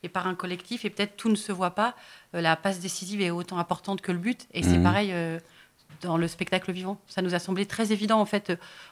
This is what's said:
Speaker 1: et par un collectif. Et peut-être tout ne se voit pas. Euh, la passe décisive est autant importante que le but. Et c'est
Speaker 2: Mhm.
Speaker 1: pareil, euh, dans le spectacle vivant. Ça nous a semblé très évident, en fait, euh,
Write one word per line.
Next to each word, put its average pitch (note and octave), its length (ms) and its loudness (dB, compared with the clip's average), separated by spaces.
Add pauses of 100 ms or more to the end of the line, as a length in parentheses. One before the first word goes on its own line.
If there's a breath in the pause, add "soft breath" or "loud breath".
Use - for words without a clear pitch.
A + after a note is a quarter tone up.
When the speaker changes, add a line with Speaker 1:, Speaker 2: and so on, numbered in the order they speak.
Speaker 1:
et F3 60 -8
par F3+ 180 -2
un F3+ 80 -2
collectif. F3+ 520 -6
Et G3 40 -4
peut-être G3+ 280 -4
tout A#3 100 -2
ne G#3+ 80 6
se G#3 160 -4
voit F3+ 220 -2
pas. A3+ 200 0 (400 soft breath)
Euh, E3+ 60 -2
la D#3+ 160 4
passe F#3+ 240 -2
décisive F#3+ 400 -6
est F3 100 2
autant F3 280 -4
importante F#3 420 -2
que F#3 120 -2
le F3 60 0
but. A#3 360 -4
Et E3 80 -2
c'est F3 160 6
Speaker 2:
Mhm. F3 40 6
Speaker 1:
pareil, F#3+ 300 4
euh, E3 260 -2 (640 soft breath)
dans E3+ 160 0
le E3+ 100 2
spectacle F#3 420 -2
vivant. F#3 360 -6
Ça - 160 -4
nous F3+ 120 0
a F3 40 2
semblé F#3+ 260 -2
très A3 260 -2
évident, G#3+ 300 4
en G3+ 60 2
fait, G3+ 240 -2
euh, E3+ 60 0 (360 loud breath)